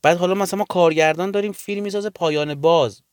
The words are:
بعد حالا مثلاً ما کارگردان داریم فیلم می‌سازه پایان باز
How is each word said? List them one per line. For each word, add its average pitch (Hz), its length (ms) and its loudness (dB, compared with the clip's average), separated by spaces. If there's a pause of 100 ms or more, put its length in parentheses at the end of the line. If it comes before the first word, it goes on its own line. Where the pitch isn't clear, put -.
بعد 165 160 4
حالا 180 160 0
مثلاً 196 240 -2
ما 208 120 -2
کارگردان 160 600 2
داریم 202 200 -2
فیلم 202 320 -8
می‌سازه 202 260 -6
پایان 151 460 -2
باز 143 460 2 (120)